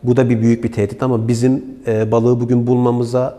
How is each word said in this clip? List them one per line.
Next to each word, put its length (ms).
bu 140
da 120
bir 120
büyük 220
bir 80
tehdit 320
ama 240
bizim, 380
e, 240
balığı 300
bugün 260
bulmamıza 720